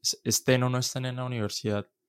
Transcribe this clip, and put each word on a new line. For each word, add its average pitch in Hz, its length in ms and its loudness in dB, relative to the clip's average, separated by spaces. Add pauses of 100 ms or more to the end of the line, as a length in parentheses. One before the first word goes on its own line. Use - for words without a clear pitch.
es-, - 220 -2
estén 127 380 4
o 127 80 2
no 127 80 0
estén 127 280 -2
en 127 100 -6
la 127 80 -6
universidad, 107 640 -2 (200)